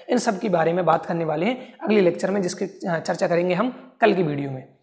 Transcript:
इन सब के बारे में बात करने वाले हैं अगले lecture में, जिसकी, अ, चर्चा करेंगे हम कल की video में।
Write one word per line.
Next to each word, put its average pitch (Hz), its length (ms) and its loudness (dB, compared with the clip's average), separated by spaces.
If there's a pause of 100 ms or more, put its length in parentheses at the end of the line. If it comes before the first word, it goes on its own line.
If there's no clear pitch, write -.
इन 247 80 2
सब 220 220 -2
के 226 100 -4
बारे 165 240 2
में 180 120 0
बात 160 200 2
करने 170 200 -2
वाले 156 200 -2
हैं 254 380 -6
अगले 214 180 4
lecture 180 300 2
में, 202 100 0
जिसकी, 180 240 -4
अ, 175 340 -4
चर्चा 180 280 -2
करेंगे 175 260 2
हम 240 480 -4
कल 208 120 6
की 185 100 0
video 143 280 -2
में। 131 140 -10 (160)